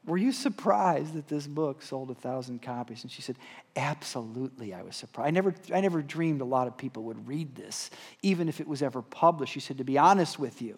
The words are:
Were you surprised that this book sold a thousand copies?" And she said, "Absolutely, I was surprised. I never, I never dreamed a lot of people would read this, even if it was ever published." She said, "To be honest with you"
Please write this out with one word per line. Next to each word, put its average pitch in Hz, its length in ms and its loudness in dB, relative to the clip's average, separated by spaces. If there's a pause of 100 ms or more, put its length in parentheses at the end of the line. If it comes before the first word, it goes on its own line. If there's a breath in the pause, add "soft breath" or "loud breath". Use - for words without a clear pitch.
Were 170 140 2
you 254 140 4
surprised 185 800 2
that 147 140 -6
this 147 180 -2
book 143 340 -2
sold 131 300 -6
a 123 40 -6
thousand 127 460 -6
copies?" 120 440 -8
And 131 80 -12
she - 100 -14
said, 127 140 -6 (400 loud breath)
"Absolutely, 127 960 -6
I 90 80 -12
was 90 140 -12
surprised. - 320 -4
I - 20 2
never, 185 240 4 (180)
I 185 80 4
never 175 220 2
dreamed 151 380 0
a 131 40 -4
lot 127 220 2
of 117 100 -8
people 123 280 -8
would 113 240 -10
read 143 260 -6
this, 104 340 -10 (340 loud breath)
even 175 260 4
if 156 120 -4
it 147 60 -4
was 147 160 -2
ever 131 180 0
published." 156 520 4
She 143 80 -6
said, 139 180 -8
"To 131 60 -2
be 135 120 2
honest 170 440 8
with 127 200 -4
you" 110 180 -8